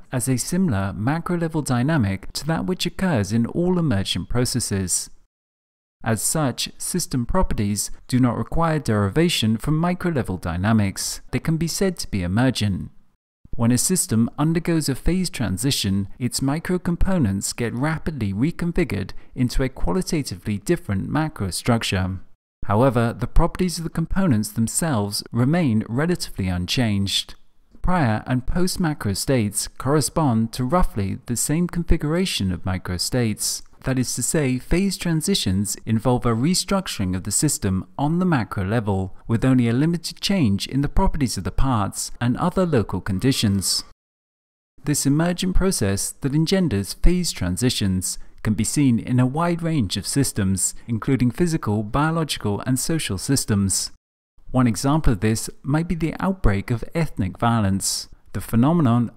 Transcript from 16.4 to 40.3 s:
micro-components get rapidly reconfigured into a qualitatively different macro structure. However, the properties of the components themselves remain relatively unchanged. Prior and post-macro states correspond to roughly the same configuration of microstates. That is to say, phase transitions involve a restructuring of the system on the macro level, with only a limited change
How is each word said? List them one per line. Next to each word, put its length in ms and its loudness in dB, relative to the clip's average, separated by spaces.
micro-components 1120 0
get 200 -4
rapidly 580 -4
reconfigured 800 -2
into 300 0
a 40 0
qualitatively 880 -2
different 500 -2
macro 420 -4
structure. 720 -2
However, 460 2
the 140 -6
properties 520 2
of 60 -8
the 60 -8
components 600 0
themselves 840 -2
remain 560 2
relatively 580 -2
unchanged. 880 -2
Prior 440 2
and 200 -2
post-macro 680 0
states 520 0
correspond 880 0
to 120 -4
roughly 600 0
the 100 -4
same 300 0
configuration 880 0
of 100 -6
microstates. 1000 -2
That 160 0
is 160 -2
to 80 -4
say, 340 0
phase 380 0
transitions 800 0
involve 400 2
a 40 2
restructuring 840 0
of 80 -4
the 80 -6
system 560 0
on 220 0
the 60 2
macro 400 0
level, 500 -2
with 160 0
only 240 4
a 40 2
limited 480 -2
change 460 2